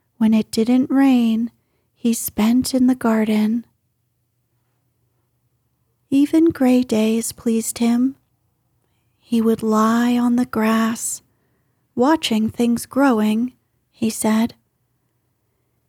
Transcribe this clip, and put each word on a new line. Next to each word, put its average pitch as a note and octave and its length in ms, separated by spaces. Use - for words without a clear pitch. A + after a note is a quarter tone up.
when A3 160
it G#3+ 160
didn't B3 400
rain, A#3+ 640
he - 180
spent A#3 640
in B3+ 140
the B3+ 80
garden. A3 680
Even D4 360
gray B3+ 360
days A3+ 500
pleased - 460
him. A#3+ 380
He A#3 220
would A3 200
lie A3+ 560
on A#3+ 200
the B3 100
grass, A3+ 720
watching A#3+ 560
things A#3 380
growing, A#3 680
he A3+ 180
said. A3 460